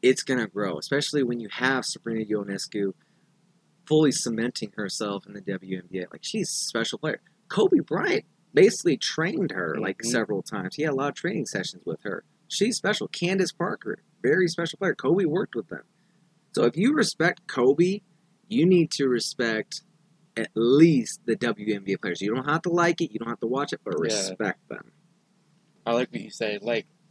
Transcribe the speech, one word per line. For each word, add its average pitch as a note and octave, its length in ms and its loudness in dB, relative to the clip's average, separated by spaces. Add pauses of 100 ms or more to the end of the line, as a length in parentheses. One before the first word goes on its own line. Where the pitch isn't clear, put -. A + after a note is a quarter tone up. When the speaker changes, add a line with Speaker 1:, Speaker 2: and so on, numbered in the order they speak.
Speaker 1:
It's B2+ 220 4
gonna B2 240 -2
grow, F#2+ 300 -4
especially C#3+ 440 -2
when A#2+ 180 -2
you A2 120 -10
have B2+ 320 0
Sabrina A2+ 400 -6
Ionescu G2+ 680 -4 (920)
fully D#3 260 6
cementing A2+ 640 -4
herself G2+ 500 -6
in G2+ 60 -18
the G2+ 80 -12
W F#2+ 380 -6
N F2+ 120 -14
B F#2 100 -6
A. F2 100 -8
Like, - 140 -18
she's G#3 260 -4
a - 20 -6
special - 460 -4
player. - 220 -4 (280)
Kobe E4+ 320 4
Bryant - 440 -2 (300)
basically F3 420 6
trained F3 560 -2
her, E2 260 -2
like, F#2 200 -2
Speaker 2:
Mm-hmm. A2+ 120 -4
Speaker 1:
several G#2+ 320 0
times. F#2 340 -6
He C#3+ 60 -2
had D#3 100 0
a C3+ 40 -2
lot C#3+ 140 -2
of C#3 40 -8
training F3 320 -4
sessions - 400 -8
with E2 160 -6
her. F#2 220 -8 (240)
She's A3 280 0
special. F#3+ 320 -2
Candace F#3 440 -2
Parker, - 500 -6 (200)
very D#3+ 260 4
special E3+ 300 -4
player. F#3 160 0
Kobe F3 300 2
worked E3 300 -2
with A2+ 140 -6
them. - 160 -12 (680)
So - 100 2
if A#2 120 2
you A3+ 180 4
respect F3+ 520 0
Kobe, D#3+ 540 2 (480)
you C3 180 4
need F3 260 6
to C#3 160 0
respect A2+ 720 -2 (540)
at A2+ 180 -4
least C3 720 6
the A2+ 100 2
W G#2+ 380 -2
N G2 100 -8
B G2 100 -2
A F2+ 40 -6
players. F2 220 -4
You G2+ 140 -2
don't B2+ 140 -4
have D#3 140 0
to F3+ 80 -2
like E3+ 300 2
it. E3 120 -2
You G#2 60 -8
don't A2+ 100 -6
have A#2 120 -8
to A#2 60 -4
watch C3+ 260 -2
it, - 120 -10
but F#2+ 140 -4
Speaker 2:
Yeah. - 40 0
Speaker 1:
respect G2 680 -2
them. - 240 -14 (920)
Speaker 2:
I A#2 100 -2
like B2 180 0
what A#2 80 -8
you A2 100 -12
said. G#2+ 320 -4
Like, A2+ 240 -2 (240)